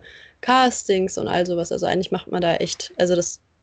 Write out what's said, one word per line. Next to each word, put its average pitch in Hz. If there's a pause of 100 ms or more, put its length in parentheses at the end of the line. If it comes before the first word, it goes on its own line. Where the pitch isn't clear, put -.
(420)
Castings 240
und -
all 175
sowas. 175
Also 180
eigentlich 180
macht 185
man 180
da 170
echt, -
also 180
das, - (220)